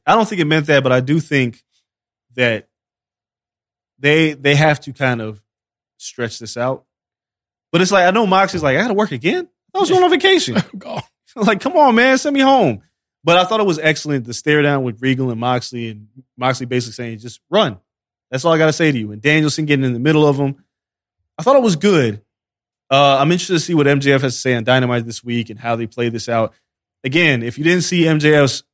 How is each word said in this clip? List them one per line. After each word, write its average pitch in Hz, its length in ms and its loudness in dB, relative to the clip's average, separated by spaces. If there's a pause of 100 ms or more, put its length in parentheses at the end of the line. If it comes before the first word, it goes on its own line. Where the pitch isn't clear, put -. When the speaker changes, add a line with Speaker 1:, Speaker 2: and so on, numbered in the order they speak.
Speaker 1:
I 170 100 4
don't 220 120 2
think 185 140 -4
it 156 40 2
meant 151 200 0
that, 147 160 4
but 127 100 0
I 127 80 4
do 143 200 0
think 131 440 -4 (680)
that 117 340 -2 (1300)
they, 151 340 2
they 139 220 0
have 151 260 2
to 135 120 -14
kind 123 280 -4
of 107 200 -12 (560)
stretch - 420 -10
this 117 180 -14
out. 127 280 -6 (840)
But 170 100 2
it's 185 100 0
like, 185 140 4
I 185 60 4
know 220 140 0
Moxley's 190 380 0
like, 135 140 0
"I 175 40 0
gotta 233 120 -4
work 208 180 -2
again? 185 360 -4 (260)
I 381 60 -4
was 392 100 0
Speaker 2:
Yeah. 370 60 2
Speaker 1:
going 370 100 4
on 349 60 2
vacation." 370 460 0
Speaker 2:
<laughs> - 160 -4
I'm 196 60 -16
gone. - 280 -12
Speaker 1:
<laughs> - 40 -20 (260)
Like, 208 220 0
come 311 160 -6
on, 277 200 4
man, 262 220 4
send 285 160 -4
me 277 60 0
home. 247 420 2 (420)
But 170 140 2
I 180 60 4
thought 220 160 -2
it 208 60 0
was 165 140 0
excellent, 147 460 -2
the 120 80 -12
stare 151 280 0
down 143 220 0
with 117 180 -8
Regal 131 300 -2
and 113 80 -8
Moxley, 120 500 -4
and 107 180 -16 (300)
Moxley 131 280 -4
basically 120 280 -4
saying, 113 260 -12
"Just 117 300 -20
run. 160 300 0 (520)
That's 131 140 -2
all 165 80 4
I 160 40 4
gotta 156 160 4
say 156 180 2
to 135 60 -2
you." 104 140 -6
And 107 100 -16
Danielson 151 440 0
getting 143 180 0
in 127 100 -2
the 117 60 -6
middle 151 280 2
of 139 100 0
them. 139 260 -4 (720)
I 170 60 -12
thought 262 120 4
it 269 80 6
was 208 120 2
good. 143 460 0 (680)
Uh, 139 280 4
I'm 143 140 2
interested 180 220 -2
to 165 60 0
see 170 140 -4
what 147 140 2
M 143 120 2
J 139 140 2
F 135 80 2
has 131 140 -4
to - 40 -10
say 127 140 -2
on 117 100 -2
Dynamite 123 420 0
this 117 180 -14
week 120 260 -6
and 110 100 -18
how 117 160 -4
they 117 120 -6
play 120 220 -4
this 113 200 -8
out. 113 240 -2 (500)
Again, 135 380 0
if 117 160 -8
you 147 60 -8
didn't 170 200 2
see 170 240 0
M 156 120 2
J 151 160 4
F's, 143 280 2 (100)